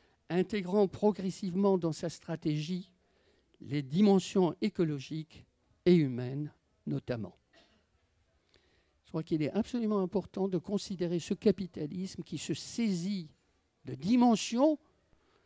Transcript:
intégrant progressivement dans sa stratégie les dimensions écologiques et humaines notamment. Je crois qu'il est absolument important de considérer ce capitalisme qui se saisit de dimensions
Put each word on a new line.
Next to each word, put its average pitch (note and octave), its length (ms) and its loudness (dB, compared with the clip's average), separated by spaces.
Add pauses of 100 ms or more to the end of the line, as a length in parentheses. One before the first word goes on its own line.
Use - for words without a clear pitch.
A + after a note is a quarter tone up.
(300)
intégrant F#3 580 0
progressivement F#3+ 920 0
dans E3 140 0
sa E3 180 -6
stratégie E3 840 -4 (680)
les C#3+ 200 -4
dimensions F#3 800 4
écologiques D#3 840 -4 (400)
et F3+ 100 8
humaines C3+ 560 0 (340)
notamment. A#2+ 520 -6 (1700)
Je - 60 -20
crois D#3+ 140 -4
qu'il D#3 180 -2
est D3 100 0
absolument G#3+ 480 -2
important F#3+ 480 -2
de F#3 100 -2
considérer F3 640 -4
ce - 140 -4
capitalisme F#3 920 -2
qui - 140 -10
se - 160 -4
saisit F#3+ 760 -4 (560)
de B2+ 100 -10
dimensions A#3+ 840 2 (680)